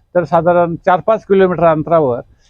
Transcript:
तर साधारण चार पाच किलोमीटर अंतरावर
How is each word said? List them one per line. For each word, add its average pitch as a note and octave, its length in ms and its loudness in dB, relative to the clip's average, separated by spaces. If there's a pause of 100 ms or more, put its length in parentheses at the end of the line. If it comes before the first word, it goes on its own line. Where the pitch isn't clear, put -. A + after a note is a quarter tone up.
(160)
तर F3 80 0
साधारण E3+ 520 0
चार F3+ 240 -2
पाच - 260 -2
किलोमीटर F#3 380 0
अंतरावर D#3 560 0 (300)